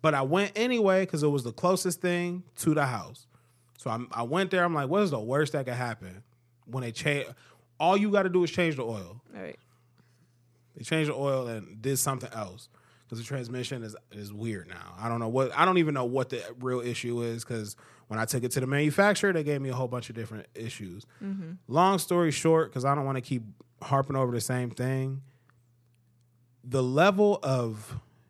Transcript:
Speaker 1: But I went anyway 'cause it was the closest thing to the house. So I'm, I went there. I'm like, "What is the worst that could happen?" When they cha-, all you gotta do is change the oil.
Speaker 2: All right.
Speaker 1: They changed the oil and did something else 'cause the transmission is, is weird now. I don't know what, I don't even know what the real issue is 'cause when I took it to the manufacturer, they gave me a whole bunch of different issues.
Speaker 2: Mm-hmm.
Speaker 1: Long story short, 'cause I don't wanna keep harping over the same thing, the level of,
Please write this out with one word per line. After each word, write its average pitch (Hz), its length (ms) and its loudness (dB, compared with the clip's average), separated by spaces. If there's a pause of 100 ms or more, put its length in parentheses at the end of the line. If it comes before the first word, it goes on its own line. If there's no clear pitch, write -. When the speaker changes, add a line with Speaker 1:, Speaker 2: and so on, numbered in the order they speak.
Speaker 1:
But 156 120 4
I 135 80 2
went 175 320 2
anyway 208 520 4
'cause 156 160 -2
it 151 60 6
was 143 160 2
the 117 80 -6
closest 180 480 2
thing 175 440 -2 (140)
to 156 160 4
the 143 120 2
house. 113 400 -8 (500)
So - 140 -6
I'm, 117 220 -4
I 117 100 -4
went 170 280 0
there. 185 140 2
I'm 175 100 2
like, 139 140 0
"What 190 140 2
is 190 80 2
the 135 100 -2
worst 139 320 0
that 139 140 -2
could 123 80 -4
happen?" 110 480 -8 (420)
When 127 180 -8
they 120 100 -8
cha-, 143 400 -2 (480)
all 185 160 6
you 208 140 4
gotta 196 200 4
do 180 140 4
is 160 60 0
change 165 260 0
the 131 80 -6
oil. 107 360 -8 (140)
Speaker 2:
All 104 80 -12
right. 78 160 -12 (1160)
Speaker 1:
They 117 80 -14
changed 156 260 2
the 131 40 -4
oil 131 340 0
and 107 340 -10
did 135 160 0
something 127 340 -2
else 104 360 -10 (400)
'cause 113 100 -10
the 117 60 -10
transmission 123 580 -6
is, 107 120 -10 (180)
is 104 200 -12
weird 104 360 -6
now. 90 300 -16
I 113 100 -6
don't 117 120 -2
know 113 80 -2
what, 127 280 0
I 156 80 6
don't 185 140 6
even 156 160 4
know 127 120 0
what 127 240 0
the 117 120 -6 (180)
real 127 200 -2
issue 120 420 -4
is 117 220 -4
'cause 110 320 -6 (320)
when 107 100 -4
I 110 60 2
took 113 200 -2
it 120 80 0
to 135 80 0
the 127 60 -2
manufacturer, 185 680 4
they 160 120 2
gave 143 180 0
me 135 80 -4
a 127 40 -2
whole 127 140 -2
bunch 120 220 -6
of 113 60 -10
different 110 380 -10
issues. 104 500 -10 (180)
Speaker 2:
Mm-hmm. 196 300 -8 (160)
Speaker 1:
Long 180 300 4
story 175 320 2
short, 160 420 2
'cause 127 120 -4
I 139 100 4
don't 147 100 -2
wanna 135 160 -2
keep 120 220 -4 (400)
harping 135 340 0
over 127 160 2
the 120 80 0
same 123 300 -2
thing, 131 520 -2 (1400)
the 127 180 0
level 190 600 6
of, 117 580 -2 (300)